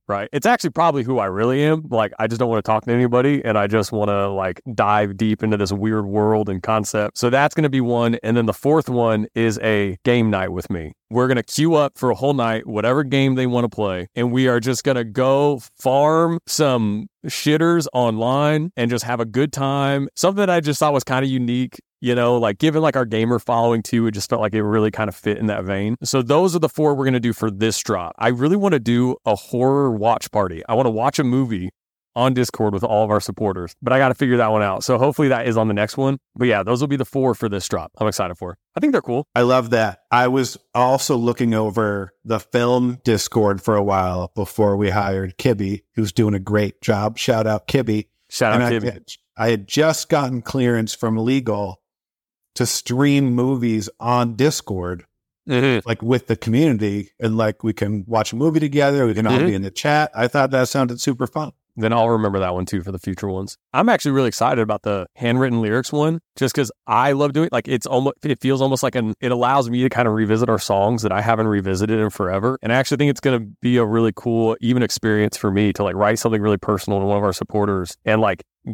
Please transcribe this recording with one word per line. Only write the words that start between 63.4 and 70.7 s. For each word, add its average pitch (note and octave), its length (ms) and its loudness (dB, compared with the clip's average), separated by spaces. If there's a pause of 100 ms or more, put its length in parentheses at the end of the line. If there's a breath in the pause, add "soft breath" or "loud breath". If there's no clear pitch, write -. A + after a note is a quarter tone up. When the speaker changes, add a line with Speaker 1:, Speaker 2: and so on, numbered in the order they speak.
Speaker 1:
I'm F3+ 160 2
actually D3+ 220 0
really C3+ 160 2
excited A#2+ 340 0
about G#2+ 220 -2
the G2+ 320 -2
handwritten A#2+ 480 0
lyrics A2+ 300 -2
one, D#3 260 0 (160)
just C3 180 -2
'cause C3+ 200 -2 (160)
I B2 240 4
love C#3 200 0
doing, D#3+ 200 0
like, A#2+ 160 -2
it's C3 180 -2
almo-, C3+ 280 0 (100)
it C#3+ 160 -2
feels C3 200 0
almost C3+ 220 0
like C3 140 -2
an, A2 240 0
it B2 100 -2
allows B2 400 2
me B2 140 0
to C3 40 2
kinda A#2+ 220 0
revisit A2 380 2
our A2 100 2
songs G#2 440 0